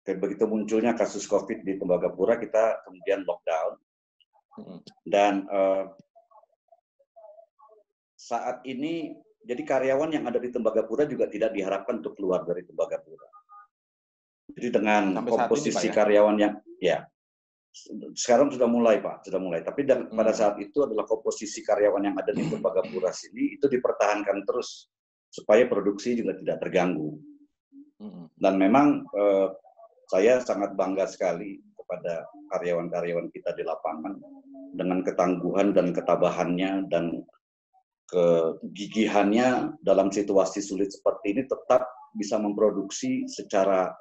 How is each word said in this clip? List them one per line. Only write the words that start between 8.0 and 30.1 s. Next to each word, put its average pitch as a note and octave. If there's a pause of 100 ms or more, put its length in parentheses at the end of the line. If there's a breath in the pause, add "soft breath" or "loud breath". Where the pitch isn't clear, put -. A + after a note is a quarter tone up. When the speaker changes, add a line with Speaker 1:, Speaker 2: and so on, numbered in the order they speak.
Speaker 1:
saat A#2+
ini, D3 (320)
jadi A#2+
karyawan C3+
yang C3+
ada A#2
di B2
Tembagapura A2+
juga A#2+
tidak G#2+
diharapkan G2
untuk -
keluar F2+
dari F2
Tembagapura. - (1300)
Jadi B2
dengan G#2
Speaker 2:
Sampai -
saat -
ini, A2+
Speaker 1:
komposisi A#2
Speaker 2:
Pak, G2
ya? -
Speaker 1:
karyawan G#2
yang, G#2 (260)
ya, E2 (1160)
sekarang B2+
sudah B2
mulai, A2+
Pak, -
sudah F#2+
mulai. F2+
Tapi C3+
dan-, C3
Speaker 2:
Hmm. A2
Speaker 1:
pada A2
saat G#2
itu -
adalah A2
komposisi A2
karyawan G2+
yang F#2+
ada -
di -
Tembagapura -
sini B2+
itu C#3
dipertahankan G#2
terus - (400)
supaya A#2
produksi G2+
juga G2+
tidak E2
terganggu. D#2+ (800)
Speaker 2:
Hmm. F2
Speaker 1:
Dan G2
memang, B2
eh, G2 (580)